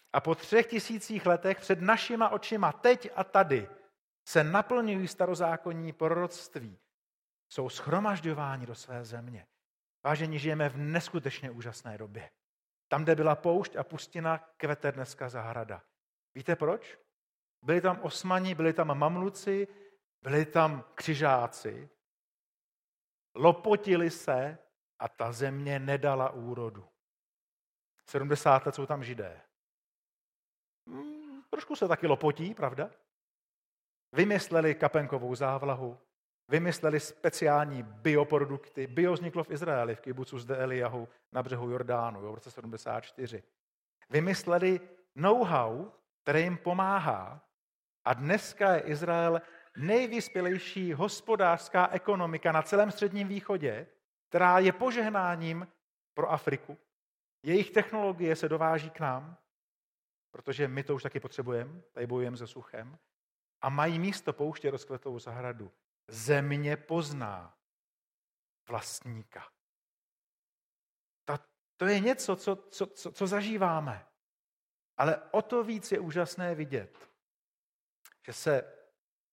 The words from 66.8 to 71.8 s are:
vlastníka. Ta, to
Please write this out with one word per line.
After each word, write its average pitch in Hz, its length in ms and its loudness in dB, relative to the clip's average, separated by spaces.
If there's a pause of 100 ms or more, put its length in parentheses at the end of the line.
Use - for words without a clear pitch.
vlastníka. - 800 -12 (1700)
Ta, 143 140 -6 (380)
to 185 100 0